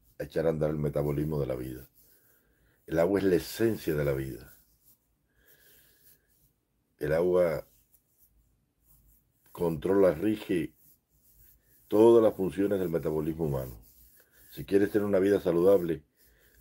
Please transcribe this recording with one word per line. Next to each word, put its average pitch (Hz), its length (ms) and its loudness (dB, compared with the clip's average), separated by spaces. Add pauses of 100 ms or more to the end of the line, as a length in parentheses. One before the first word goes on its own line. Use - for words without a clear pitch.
(180)
a - 60 -10
echar 80 220 -4
a 82 40 2
andar 78 200 -2
el 78 80 -4
metabolismo 73 640 -2
de 65 60 -4
la 64 80 -6
vida. 64 340 -12 (960)
El 80 140 -2
agua 95 200 2
es 95 60 0
la 92 100 4
esencia 98 600 -2
de 73 100 -2
la 69 80 0
vida. 67 440 -10 (2500)
El 76 140 -2
agua 87 540 0 (1800)
controla, 87 600 2
rige 92 600 -4 (1160)
todas 113 340 8
las 101 100 2
funciones 95 460 -2
del 90 100 -4
metabolismo 78 560 -4
humano. 67 320 -6 (760)
Si 143 120 -14
quieres 98 280 0
tener 104 140 0
una 98 140 0
vida 98 220 2
saludable, 87 600 2 (580)